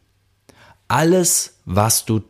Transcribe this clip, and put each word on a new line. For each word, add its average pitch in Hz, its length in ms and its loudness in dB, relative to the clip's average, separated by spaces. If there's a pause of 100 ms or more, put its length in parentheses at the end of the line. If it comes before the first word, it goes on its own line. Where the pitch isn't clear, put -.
(880)
Alles, 170 720 0
was 104 400 0
du 110 160 -2 (100)